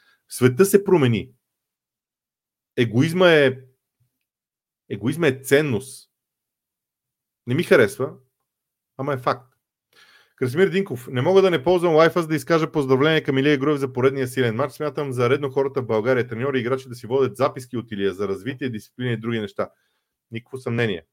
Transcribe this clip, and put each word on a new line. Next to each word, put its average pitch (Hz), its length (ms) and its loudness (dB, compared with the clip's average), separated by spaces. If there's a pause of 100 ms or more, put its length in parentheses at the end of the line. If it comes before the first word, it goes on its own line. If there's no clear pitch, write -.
(300)
Света 127 360 4
се 202 180 4
промени. 127 480 2 (1500)
Егоизма 160 540 2
е, 139 280 4 (1300)
егоизма 147 380 -2
е 127 160 -2
ценност. 139 680 -2 (1400)
Не 120 80 -2
ми 170 80 0
харесва, 147 540 2 (800)
ама 139 160 -4
е 135 40 -4
факт. 127 320 -4 (920)
Красимир 147 280 0
Динков: 156 380 -6
„Не 127 140 -4
мога 185 200 4
да 185 100 4
не 147 120 0
ползвам 170 320 2
лайфа, 165 260 4
за 160 60 -4
да 156 80 -2
изкажа 160 360 0
поздравление 147 520 2
към 139 140 -2
Илия 143 200 2
Груев 143 200 0
за 135 160 -6
поредния 131 340 0
силен 123 280 -2
матч. 139 180 -4
Смятам 143 380 -6
за 120 180 0
редно 143 220 -2
хората 139 300 -2
в 123 40 -8
България, 113 420 0
треньори 127 300 -6
и 120 40 -2
играчи 131 280 -6
да 117 60 -12
си 110 120 -18
водят 123 300 -2
записки 127 400 -4
от - 140 -10
Илия 98 220 -2
за 98 140 -6
развитие, 123 420 -8
дисциплина 120 420 -8
и 113 60 -4
други 113 220 -6
неща.“ 101 300 -8 (640)
Никакво 117 260 -14
съмнение. 117 560 -4